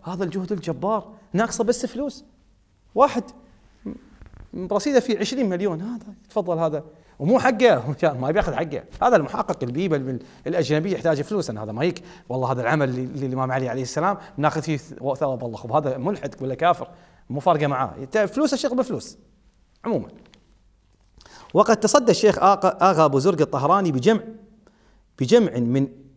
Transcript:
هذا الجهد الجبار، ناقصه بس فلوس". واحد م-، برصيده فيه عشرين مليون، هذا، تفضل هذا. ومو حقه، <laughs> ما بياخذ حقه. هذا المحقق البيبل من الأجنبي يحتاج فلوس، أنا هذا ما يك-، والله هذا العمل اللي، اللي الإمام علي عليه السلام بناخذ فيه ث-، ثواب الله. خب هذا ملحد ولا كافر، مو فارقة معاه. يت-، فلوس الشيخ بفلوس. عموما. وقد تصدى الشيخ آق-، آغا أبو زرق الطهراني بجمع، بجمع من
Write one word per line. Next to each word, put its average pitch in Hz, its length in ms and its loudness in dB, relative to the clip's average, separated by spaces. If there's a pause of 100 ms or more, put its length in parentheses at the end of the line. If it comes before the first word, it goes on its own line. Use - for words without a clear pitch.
هذا 175 200 -8
الجهد 185 280 -6
الجبار، 180 600 -6 (200)
ناقصه 226 300 0
بس 233 220 -2
فلوس". 269 400 -8 (720)
واحد 247 280 2 (600)
م-، - 800 -14
برصيده 269 320 2
فيه 240 200 -2
عشرين 240 300 -2
مليون، 180 320 -2
هذا، 214 320 -10 (160)
تفضل 175 300 -2
هذا. 156 240 -2 (360)
ومو 208 200 4
حقه، 202 560 4
<laughs> 143 260 0
ما 131 100 -2
بياخذ 175 220 0
حقه. 143 300 -6 (200)
هذا 247 120 4
المحقق 160 480 0
البيبل 147 400 -2
من 127 160 -6 (280)
الأجنبي 160 440 0
يحتاج 156 300 0
فلوس، 190 280 -4
أنا 107 140 -8
هذا 107 80 -10
ما 117 120 -4
يك-، 175 200 -4 (260)
والله 127 220 -2
هذا 127 100 -2
العمل 135 280 2
اللي، 127 140 -4
اللي 135 220 -8
الإمام 131 260 -2
علي 131 180 -2
عليه 123 120 -4
السلام 170 360 -4 (200)
بناخذ 151 240 0
فيه 151 160 -4
ث-، - 160 -14 (200)
ثواب 131 320 -4
الله. 113 120 -8
خب 113 140 -10
هذا 135 260 0
ملحد 143 440 -6
ولا 131 140 -4
كافر، 165 340 0 (400)
مو 131 100 -6
فارقة 151 280 2
معاه. 131 300 -2
يت-، 135 200 -4
فلوس 254 360 0
الشيخ 262 200 -2
بفلوس. 247 440 -6 (680)
عموما. 175 240 -4 (1400)
وقد 208 240 4
تصدى 220 340 4
الشيخ 196 280 4
آق-، 190 440 4
آغا 165 220 6
أبو 139 140 4
زرق 165 220 2
الطهراني 151 500 2
بجمع، 180 300 2 (1000)
بجمع 175 320 4
من 123 360 0 (300)